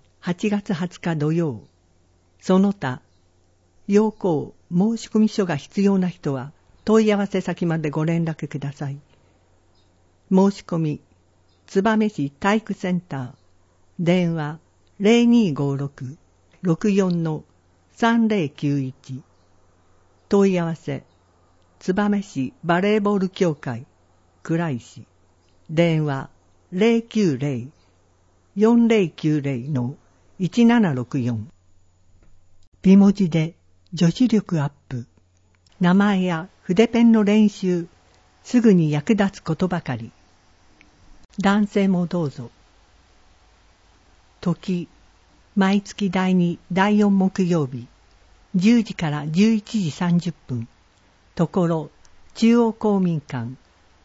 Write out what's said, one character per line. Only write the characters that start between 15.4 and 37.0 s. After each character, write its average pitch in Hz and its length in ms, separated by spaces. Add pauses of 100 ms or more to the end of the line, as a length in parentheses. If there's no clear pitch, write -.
五 139 240
六 139 400 (440)
六 185 300
四 180 320
の 156 220 (500)
三 233 320
零 196 220
九 143 320
一。 131 420 (1040)
問 202 240
い 180 80
合 170 60
わ 165 100
せ、 139 300 (720)
燕 202 420
市 135 320 (100)
バ 170 180
レ 208 160
ー 214 40
ボ 208 140
ー 196 40
ル 185 100
協 170 260
会、 123 300 (560)
倉 165 300
石。 113 340 (640)
電 160 340
話、 139 260 (420)
零 226 300
九 202 360
零 135 340 (840)
四 226 320
零 214 220
九 151 320
零 135 300
の 127 240 (420)
一 214 280
七 226 280
六 127 260
四。 117 280 (1300)
美 190 160
文 202 160
字 185 160
で 160 260 (380)
女 170 160
子 247 180
力 196 340
ア 139 40
ッ 151 60 (180)
プ。 123 180 (720)
名 180 140
前 196 300
や 170 260 (120)
筆 214 260
ペ 233 160